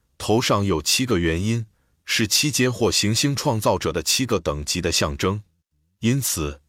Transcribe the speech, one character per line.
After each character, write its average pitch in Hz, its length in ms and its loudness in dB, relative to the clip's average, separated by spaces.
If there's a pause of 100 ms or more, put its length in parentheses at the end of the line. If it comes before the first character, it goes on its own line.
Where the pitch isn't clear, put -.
(160)
头 107 240 2
上 107 240 0
有 90 160 0
七 - 240 0
个 120 140 2
原 85 240 0
因， 113 240 -2 (380)
是 - 240 0
七 - 240 0
阶 127 180 2
或 113 220 2
行 104 200 0
星 139 220 0
创 120 260 -2
造 104 160 2
者 85 160 -2
的 82 80 -2
七 - 240 0
个 117 140 0
等 73 260 -4
级 87 160 -4
的 82 120 0
象 76 240 0
征。 98 260 0 (560)
因 123 220 0
此， 73 480 -4